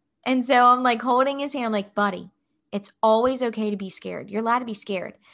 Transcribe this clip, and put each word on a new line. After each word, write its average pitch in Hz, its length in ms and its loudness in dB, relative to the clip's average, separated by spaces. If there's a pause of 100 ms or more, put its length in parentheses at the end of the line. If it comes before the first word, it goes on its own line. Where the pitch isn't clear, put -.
(260)
And 254 180 0
so 247 220 6
I'm, 247 160 6
like, 240 200 2
holding 262 360 2
his 285 160 -6
hand. 247 120 -4
I'm 220 60 -2
like, 202 220 -4
"Buddy, 185 360 -2 (420)
it's 202 200 -8 (100)
always 240 400 4
okay 220 280 -2
to 208 80 -4
be 196 100 -10
scared. 180 400 -12
You're 202 140 -6
allowed 233 160 0
to 247 80 -6
be 220 80 -8
scared, 190 400 -8 (200)